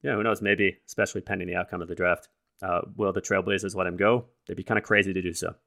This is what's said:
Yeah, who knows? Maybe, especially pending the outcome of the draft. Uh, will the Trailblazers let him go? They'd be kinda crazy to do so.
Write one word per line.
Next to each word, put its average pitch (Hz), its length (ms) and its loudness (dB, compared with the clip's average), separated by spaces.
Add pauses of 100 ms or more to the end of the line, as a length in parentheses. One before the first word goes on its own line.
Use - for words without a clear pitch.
Yeah, 139 120 0
who 107 80 0
knows? 110 180 2
Maybe, 101 360 2 (100)
especially - 320 -2
pending 90 300 -6
the 87 60 -4
outcome 90 260 -4
of 85 80 -10
the 87 60 -6
draft. 87 340 0 (320)
Uh, 87 200 0 (140)
will 101 160 0
the 92 100 -2
Trailblazers 95 540 0
let 92 120 0
him 87 100 -4
go? 113 280 4 (220)
They'd 101 80 -8
be 95 80 -10
kinda 107 180 2
crazy 101 300 4
to 92 100 0
do 87 120 -4
so. 85 200 -6 (140)